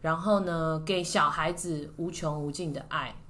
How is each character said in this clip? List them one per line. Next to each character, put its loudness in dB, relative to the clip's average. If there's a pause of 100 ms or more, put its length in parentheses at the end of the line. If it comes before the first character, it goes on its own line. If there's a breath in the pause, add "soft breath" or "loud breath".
然 2
后 4
呢， 2
给 2
小 4
孩 2
子 -4
无 -2
穷 -4
无 -2
尽 -4
的 -6
爱 -4 (140)